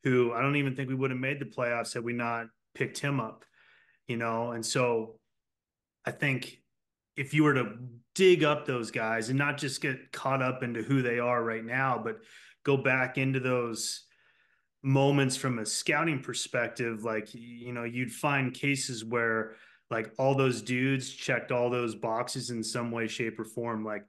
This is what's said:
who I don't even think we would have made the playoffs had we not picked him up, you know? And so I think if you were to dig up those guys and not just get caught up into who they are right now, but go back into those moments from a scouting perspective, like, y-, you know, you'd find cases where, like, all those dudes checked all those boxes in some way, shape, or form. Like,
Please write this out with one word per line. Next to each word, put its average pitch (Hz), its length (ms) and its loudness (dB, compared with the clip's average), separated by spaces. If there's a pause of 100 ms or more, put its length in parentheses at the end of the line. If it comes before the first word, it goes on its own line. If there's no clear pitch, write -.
who 123 300 4
I 120 100 0
don't 143 140 2
even 139 180 0
think 135 140 -6
we 131 80 -2
would 131 140 0
have 127 100 -4
made 135 200 -2
the 110 40 -6
playoffs 120 500 -2
had 120 100 -4
we 120 80 -2
not 117 340 -2 (280)
picked - 240 -4
him 139 220 0
up, 110 240 -8 (640)
you 120 80 -2
know? 117 340 -2
And 113 160 -6
so 120 500 0 (880)
I - 60 -2
think - 480 -2 (580)
if 139 180 -6
you 151 100 6
were 147 100 6
to 117 220 0 (400)
dig 180 260 8
up 147 240 2
those 120 240 -2
guys 113 380 -2
and 135 100 2
not 143 180 2
just 139 240 -4
get 131 300 -4
caught 135 320 0
up 127 220 0
into 117 180 -4
who 131 200 2
they 120 180 2
are 120 240 2
right 113 200 -2
now, 127 380 0
but 110 160 -4 (460)
go 139 120 4
back 127 400 2
into 135 220 2
those 123 680 -2 (760)
moments 135 540 4
from 127 220 -2
a 107 80 -4
scouting 151 540 0
perspective, 117 840 -4
like, 110 300 -4
y-, 117 60 -14
you 120 320 -14
know, 120 120 -6
you'd 120 280 -4
find 135 420 0
cases 135 500 -2
where, 113 500 0 (360)
like, 113 280 -4
all 135 160 4
those 131 280 2
dudes 131 480 0
checked - 420 -2
all 123 160 2
those 120 260 0
boxes 117 560 -4
in 117 120 -4
some 120 280 -4
way, 117 160 -2
shape, 110 320 -4
or 110 60 -6
form. 113 400 -4
Like, 104 240 -6